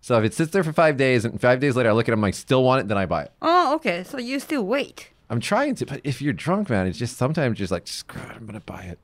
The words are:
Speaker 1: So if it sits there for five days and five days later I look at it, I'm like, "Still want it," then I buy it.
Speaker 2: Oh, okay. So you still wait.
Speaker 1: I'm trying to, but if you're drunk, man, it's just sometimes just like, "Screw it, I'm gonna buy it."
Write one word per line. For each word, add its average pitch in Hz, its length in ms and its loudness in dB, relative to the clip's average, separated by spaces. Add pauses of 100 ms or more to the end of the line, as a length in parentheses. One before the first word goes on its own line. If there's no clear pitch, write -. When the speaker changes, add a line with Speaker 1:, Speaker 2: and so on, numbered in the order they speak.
Speaker 1:
So 123 160 2
if 110 80 4
it 110 80 2
sits 160 200 -2
there 190 120 2
for 156 80 -4
five 156 240 4
days 127 300 4
and - 120 -6
five 127 220 4
days 135 160 2
later 123 140 4
I - 20 4
look 113 160 2
at 117 40 2
it, - 20 4
I'm 107 80 2
like, 98 100 2
"Still 131 320 2
want 131 160 4
it," 101 80 -6
then 107 80 0
I 98 80 0
buy 80 200 -2
it. - 80 -18 (100)
Speaker 2:
Oh, 320 320 4
okay. 185 300 -2
So 277 120 -12
you 254 240 -4
still 269 220 -4
wait. 240 480 -4 (180)
Speaker 1:
I'm 117 120 -2
trying 262 340 0
to, - 100 -6
but 143 200 -12
if 139 180 -4
you're 143 100 0
drunk, 185 380 -2
man, 95 160 0
it's 90 100 -4
just 120 220 -8
sometimes 135 400 0
just 95 120 -4
like, 90 160 -4
"Screw - 360 -12
it, - 120 -16
I'm 113 120 -18
gonna 104 140 -14
buy 92 240 -14
it." 87 200 -14